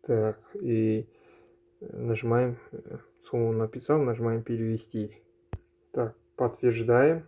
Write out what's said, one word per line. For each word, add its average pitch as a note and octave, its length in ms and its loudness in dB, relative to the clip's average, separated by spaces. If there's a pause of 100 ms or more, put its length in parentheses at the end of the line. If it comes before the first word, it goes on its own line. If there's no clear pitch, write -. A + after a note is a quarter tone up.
Так, A2 360 0 (140)
и A2 540 0 (720)
нажимаем, A#2+ 760 0 (140)
э, - 260 -14 (260)
сумму A2+ 300 0
написал, B2 480 0
нажимаем A2+ 420 -2
«Перевести». A2+ 800 -4 (680)
Так, A#2 240 -2 (200)
подтверждаем. B2 920 2